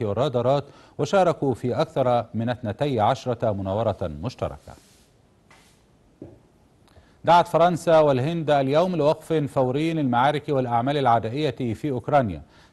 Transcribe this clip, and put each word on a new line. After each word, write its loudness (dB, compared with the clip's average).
والرادارات، 0
وشاركوا 0
في -4
أكثر 0
من -4
اثنتي -4
عشرة 0
مناورة -2
مشتركة. -10
دعت 6
فرنسا 4
والهند 2
اليوم 2
لوقف 0
فوري -2
للمعارك 0
والأعمال 0
العدائية 0
في -6
أوكرانيا. 0